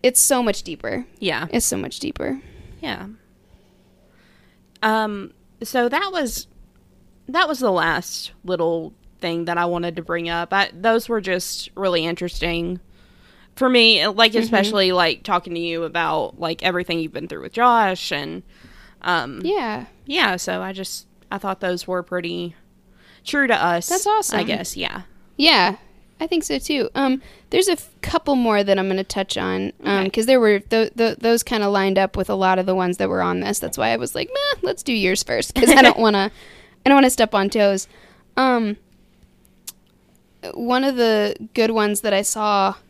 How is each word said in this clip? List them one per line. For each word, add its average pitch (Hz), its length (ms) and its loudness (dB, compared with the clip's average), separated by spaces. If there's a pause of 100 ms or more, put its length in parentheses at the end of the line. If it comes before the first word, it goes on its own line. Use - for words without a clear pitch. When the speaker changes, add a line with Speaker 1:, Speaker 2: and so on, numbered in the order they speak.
Speaker 1:
it's 247 180 2
so 254 220 2
much 214 200 -2
deeper. 160 440 -8 (140)
Speaker 2:
Yeah. 165 300 -4
Speaker 1:
It's 240 160 0
so - 100 -2
much - 240 -8
deeper. - 400 -6 (400)
Speaker 2:
Yeah. 226 260 -10 (1800)
Um, 214 500 -2 (300)
so 240 260 0
that 349 240 -2
was, 294 340 -4 (800)
that 311 200 0
was 269 120 -4
the 220 120 2
last 165 600 -2 (120)
little 165 480 -2 (280)
thing 170 260 -4
that 170 100 -2
I 175 80 0
wanted 175 320 -2
to 170 60 -8
bring 170 260 -6
up. 170 240 -4
I, 196 220 0
those 220 340 0
were 226 140 -2
just - 520 -6
really 175 300 0
interesting 170 760 -4 (760)
for 254 140 2
me, 226 360 6
like, 214 260 4
Speaker 1:
Mm-hmm. 226 100 2
Speaker 2:
especially, 202 500 2
like, 170 300 0
talking 180 320 -2
to 170 60 -4
you 170 240 -4
about, 156 540 -4
like, 165 240 -6
everything 175 360 -2
you've 160 160 -6
been 160 140 -10
through 69 140 -12
with - 120 -14
Josh 226 580 2
and, 156 300 -8 (580)
um, 139 420 -4
Speaker 1:
Yeah. 240 440 -4 (180)
Speaker 2:
yeah, 269 320 0
so 180 240 -6
I 190 140 -8
just, - 320 -12 (240)
I 196 80 -6
thought 190 220 -6
those 180 260 -4
were 180 160 -4
pretty 175 520 -6 (680)
true 277 220 0
to 233 80 4
us, 175 340 0
Speaker 1:
That's 370 180 0
Speaker 2:
I 415 40 2
Speaker 1:
awesome. 415 360 0
Speaker 2:
guess, - 300 -6
yeah. 185 260 -8 (360)
Speaker 1:
Yeah, 277 380 4 (440)
I 320 60 -4
think 330 180 -2
so 277 140 -4
too. 277 360 -2
Um, 269 260 0 (300)
there's 370 180 2
a 359 40 2
f-, - 180 -6 (100)
couple 294 340 -2
more 226 300 2
that 196 140 4
I'm 190 100 0
gonna 190 160 -2
touch - 320 -6
on, 185 360 -4 (120)
um, 202 160 0
Speaker 2:
Okay. 190 100 -2
Speaker 1:
'cause 226 160 0
there 262 140 6
were 208 200 4
th-, 226 360 0
th-, 226 220 0
those 233 240 2
kinda 214 260 -2
lined 196 300 2
up 190 180 0
with 196 140 -4
a 202 40 0
lot 185 240 2
of 185 80 -2
the 185 80 0
ones 180 220 0
that 190 120 -2
were 185 140 0
on 180 180 -2
this. 202 180 -4
That's - 180 -6
why 117 140 0
I 117 60 2
was 123 180 -6
like, - 180 -4
"Meh, 571 300 -2
let's - 200 -4
do 269 100 -4
yours 196 300 0
first," - 320 -4
'cause 247 160 4
I 277 120 10
don't 240 160 8
Speaker 2:
<laughs> 226 80 4
Speaker 1:
wanna, 202 240 2 (540)
I 262 40 4
don't 277 80 8
wanna 262 140 6
step 220 240 0
on 196 160 0
toes. 202 380 2 (480)
Um, 233 420 0 (1800)
one 247 300 0
of 269 120 2
the 214 400 2 (180)
good 226 180 2
ones 208 300 2
that 208 120 0
I 202 80 2
saw 202 520 0 (160)